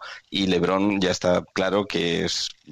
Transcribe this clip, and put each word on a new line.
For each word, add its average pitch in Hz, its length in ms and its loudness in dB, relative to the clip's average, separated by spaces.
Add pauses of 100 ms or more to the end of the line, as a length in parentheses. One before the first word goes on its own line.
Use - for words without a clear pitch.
(300)
y 98 160 0
LeBron 95 540 2
ya 92 100 2
está 90 320 2 (100)
claro 95 340 0
que 85 380 -2
es, - 240 -4 (240)